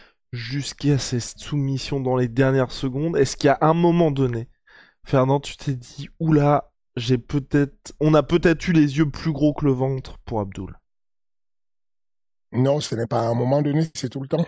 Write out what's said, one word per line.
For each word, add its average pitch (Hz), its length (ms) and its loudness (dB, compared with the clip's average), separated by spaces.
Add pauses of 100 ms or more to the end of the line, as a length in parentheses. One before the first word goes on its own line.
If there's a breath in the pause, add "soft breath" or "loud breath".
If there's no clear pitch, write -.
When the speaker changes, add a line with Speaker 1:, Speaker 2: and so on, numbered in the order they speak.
(320 soft breath)
Speaker 1:
jusqu'à 135 680 -2
ses 123 200 -4
soumissions 139 800 -4
dans 127 160 0
les 127 120 2
dernières 131 440 2
secondes. 147 460 -4
Est-ce 135 180 2
qu'il - 120 2
y 139 40 6
a 131 100 2
un 156 120 4
moment 170 380 4
donné, 127 360 -2 (560 soft breath)
Fernand, 135 360 2
tu - 180 -14
t'es 139 180 -6
dit, « - 340 -14 (100)
Oula, 147 520 2 (240)
j'ai 123 220 0
peut-être, 143 800 -4
on 156 140 4
a 151 80 6
peut-être 165 460 2
eu 180 60 2
les 147 260 4
yeux 156 100 2
plus 160 240 -6
gros 170 200 0
que 151 120 -4
le 139 60 4
ventre 131 480 -4
pour 113 200 -6
Abdul » ? 101 380 -8 (1800)
Speaker 2:
Non, 135 280 2
ce - 140 -6
n'est 113 120 -4
pas 117 140 -2
à 117 80 0
un 117 40 0
moment 127 280 0
donné, 147 320 0
c'est - 160 -8
tout 135 100 -10
le 135 80 -10
temps. 165 200 -2